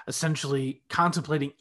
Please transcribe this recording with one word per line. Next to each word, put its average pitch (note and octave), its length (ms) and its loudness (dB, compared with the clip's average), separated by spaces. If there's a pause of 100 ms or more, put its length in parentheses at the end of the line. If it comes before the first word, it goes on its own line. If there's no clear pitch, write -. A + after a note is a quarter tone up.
essentially C#3 800 -2
contemplating D#3 720 0